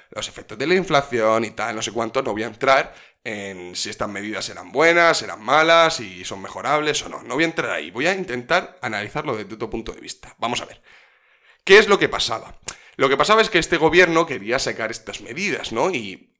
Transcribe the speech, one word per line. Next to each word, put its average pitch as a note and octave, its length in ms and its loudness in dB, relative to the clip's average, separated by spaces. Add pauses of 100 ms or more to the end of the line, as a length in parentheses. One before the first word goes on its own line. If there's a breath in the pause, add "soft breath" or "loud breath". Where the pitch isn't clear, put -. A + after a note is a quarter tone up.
(120)
los G#2 160 -8
efectos - 280 -16
de C3 100 -4
la F3+ 100 2
inflación A#2 680 2
y G#2+ 60 -6
tal, A2 260 -6
no A2 60 -6
sé G#2+ 100 -6
cuánto. A#2 300 -2
No B2+ 100 -6
voy G#2+ 100 -4
a A2+ 60 -6
entrar C3 460 2 (280 loud breath)
en G2 540 -10
si G2+ 140 -6
estas G#2 180 -6
medidas G2+ 400 -8
eran F2+ 240 -16
buenas, E3 500 4
eran G2+ 200 -12
malas, D#3+ 540 4
si F#2 280 -12
son G2 180 -10
mejorables C#3 600 -2
o - 60 -14
no. - 140 -14
No A#2 120 -8
voy D#3 100 0
a E3 40 0
entrar D#3 220 -4
ahí. E2 200 -6
Voy A#2+ 160 -4
a F#3+ 80 2
intentar E3 680 -4
analizarlo A#2 540 -6
desde G#2 180 -12
otro G#2+ 160 -10
punto A2+ 220 -10
de - 80 -18
vista. - 380 -16
Vamos A#2 220 -4
a - 60 -10
ver. - 160 -20 (800 soft breath)
¿Qué F#3+ 140 10
es G#3 100 8
lo G3+ 100 4
que D3+ 100 0
pasaba? - 500 -6 (380 loud breath)
Lo C3+ 120 4
que C3+ 80 2
pasaba G#3 240 4
es G#3+ 80 2
que F3+ 100 2
este E3 180 2
gobierno E3 500 4
quería A#2 320 -4
sacar A2+ 320 -4
estas - 300 -12
medidas, B2+ 520 -6
¿no? C3+ 180 0
Y G#2 500 -10